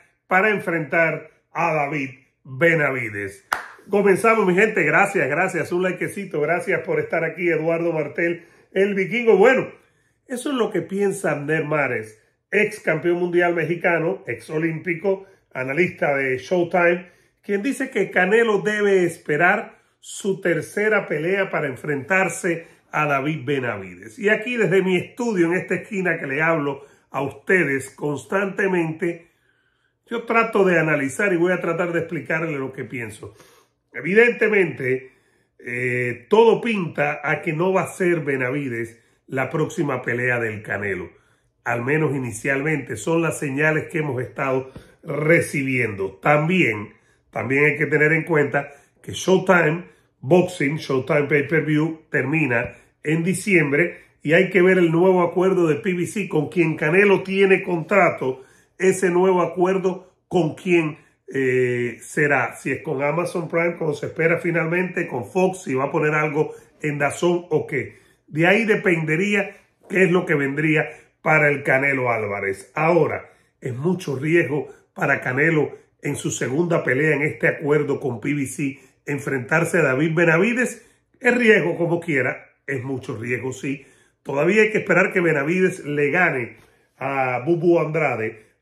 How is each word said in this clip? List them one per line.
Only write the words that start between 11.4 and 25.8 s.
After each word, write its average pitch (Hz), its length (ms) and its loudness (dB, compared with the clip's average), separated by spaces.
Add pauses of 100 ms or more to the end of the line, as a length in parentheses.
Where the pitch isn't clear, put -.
Mares, 135 540 -2 (320)
ex 208 300 0
campeón 170 380 0
mundial 175 360 2
mexicano, 170 720 -2
ex 113 220 -10
olímpico, 165 800 -4 (260)
analista 143 600 0
de 135 220 0
Showtime, 175 680 0 (340)
quien 202 220 -2
dice 269 260 -4
que 196 220 -2
Canelo 202 500 4
debe 202 440 2
esperar 175 760 -2 (220)
su - 420 -6
tercera 196 680 -2
pelea 185 400 -2
para 156 180 -4
enfrentarse 160 1000 -2 (240)
a 151 160 0
David 139 400 -2
Benavides. 107 720 -6
Y 202 100 0
aquí, 220 300 0
desde 190 240 2
mi 185 160 2
estudio 202 480 0
en 170 80 0
esta 180 220 -2
esquina 180 420 -4